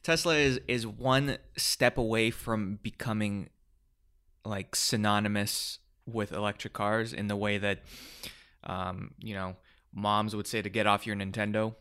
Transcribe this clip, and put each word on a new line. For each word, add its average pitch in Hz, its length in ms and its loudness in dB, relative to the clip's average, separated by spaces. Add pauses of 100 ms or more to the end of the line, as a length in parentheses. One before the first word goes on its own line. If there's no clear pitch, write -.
Tesla 165 320 2
is, 135 320 4
is 117 180 0
one 131 520 2 (180)
step - 420 2
away 113 320 4
from 107 540 -2
becoming, 107 680 -4 (960)
like, 101 320 -6
synonymous 104 1040 0 (260)
with 113 280 -4
electric 104 400 -4
cars 110 400 0
in 104 140 -4
the 101 100 0
way 104 220 2
that, 101 240 0 (800)
um, 92 540 -6
you 110 140 -10
know, 92 220 -6 (380)
moms 104 420 2
would 104 120 -4
say 110 140 -2
to 101 80 -4
get 107 180 2
off 101 200 4
your 107 80 -2
Nintendo 104 640 -2